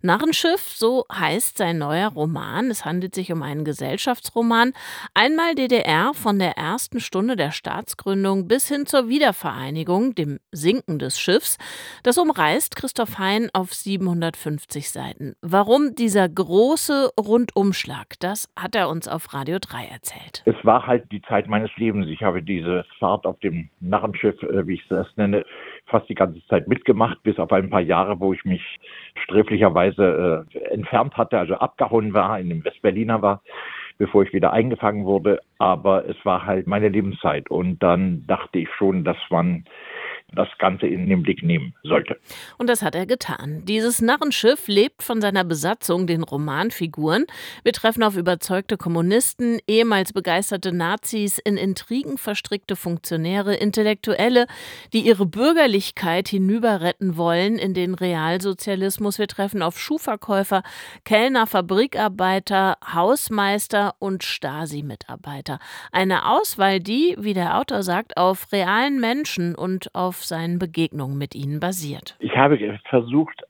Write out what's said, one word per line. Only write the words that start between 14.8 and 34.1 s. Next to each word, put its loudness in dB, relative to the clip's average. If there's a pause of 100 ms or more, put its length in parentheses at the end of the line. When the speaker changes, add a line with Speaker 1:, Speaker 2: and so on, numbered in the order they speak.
Speaker 1:
Seiten. -10
Warum 2
dieser 4
große 2
Rundumschlag? 0
Das -4 (100)
hat -6
er 0
uns -6
auf -8
Radio -4
drei -10
erzählt. -14
Speaker 2:
Es 4
war 4
halt 0
die -8
Zeit 0
meines 0
Lebens. 0
Ich -8
habe 0
diese -2 (120)
Fahrt 0
auf -2
dem -4 (120)
Narrenschiff, -2
äh, -2
wie -4
ich -12
das -2 (100)
nenne, 2 (400)
fast 0
die -6
ganze 0
Zeit 2
mitgemacht, 2
bis 0
auf 0
ein 2
paar 2
Jahre, 2
wo 0
ich -6
mich 0 (600)
sträflicherweise, 4
äh, -6
entfernt 0
hatte, 2
also 0
abgehauen 0
war, 2
in -4
dem -4
Westberliner 0
war, 2 (560)
bevor 4